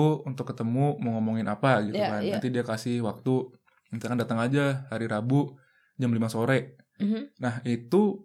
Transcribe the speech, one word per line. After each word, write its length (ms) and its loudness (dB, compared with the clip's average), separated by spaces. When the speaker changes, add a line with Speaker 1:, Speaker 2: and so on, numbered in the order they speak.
Speaker 1:
untuk 240 -6
ketemu, 520 0
mau 200 -2
ngomongin 280 0
apa," 380 2
gitu 140 -2
Speaker 2:
Iya, 120 0
Speaker 1:
kan. 120 -2
Speaker 2:
iya. 140 -2
Speaker 1:
Nanti 120 -2
dia 160 0
kasih 380 -2
waktu, 480 -2
misalkan, 280 -4
"Datang 200 0
aja 500 0
hari 180 -4
Rabu 520 0
jam 140 0
lima 180 2
sore." 500 0
Speaker 2:
Mhm. 420 -2
Speaker 1:
Nah, 260 -4
itu 600 2